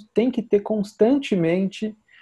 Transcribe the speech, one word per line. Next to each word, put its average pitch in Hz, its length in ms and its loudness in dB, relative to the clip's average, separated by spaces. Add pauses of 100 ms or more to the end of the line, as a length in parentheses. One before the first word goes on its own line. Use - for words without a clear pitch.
(140)
tem 233 160 2
que 247 140 -4
ter 202 160 0
constantemente 208 1400 0 (260)